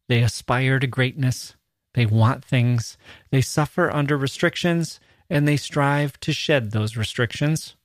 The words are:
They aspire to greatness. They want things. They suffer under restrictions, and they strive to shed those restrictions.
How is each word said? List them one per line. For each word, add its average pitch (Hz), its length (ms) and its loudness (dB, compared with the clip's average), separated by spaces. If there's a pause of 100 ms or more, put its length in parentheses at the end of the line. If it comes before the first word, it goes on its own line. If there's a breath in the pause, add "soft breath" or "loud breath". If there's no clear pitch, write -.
They 120 160 4
aspire 131 560 0
to 139 80 0
greatness. 127 680 -2 (380)
They 123 120 2
want 113 400 2
things. 120 520 0 (320 loud breath)
They 135 120 2
suffer 156 500 -2
under 147 260 0
restrictions, 165 840 -2 (280 soft breath)
and 143 160 2
they 147 120 4
strive 143 640 -2
to 160 100 -4
shed 135 400 -2
those 110 240 -2
restrictions. 127 880 -4